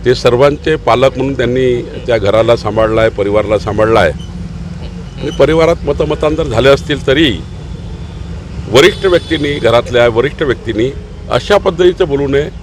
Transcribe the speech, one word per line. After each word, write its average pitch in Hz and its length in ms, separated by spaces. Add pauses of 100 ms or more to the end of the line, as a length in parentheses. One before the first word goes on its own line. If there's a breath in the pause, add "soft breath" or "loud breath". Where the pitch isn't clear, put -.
ते 123 100
सर्वांचे 127 600
पालक 123 400
म्हणून 131 200
त्यांनी 127 460
त्या - 360
घराला 110 380
सांभाळलं 110 440
आहे, 113 100
परिवाराला 104 480
सांभाळलं 107 420
आहे, 82 100 (1080)
आणि 147 100
परिवारात 160 540
मतमतांतर 151 580
झाले 123 260
असतील 139 380
तरी 135 300 (1300)
वरिष्ठ 151 360
व्यक्तींनी, 160 520
घरातल्या 120 500
वरिष्ठ 120 340
व्यक्तींनी 120 500 (380)
अशा 127 280
पद्धतीचं 180 500
बोलू 139 200
नये. 143 200 (140)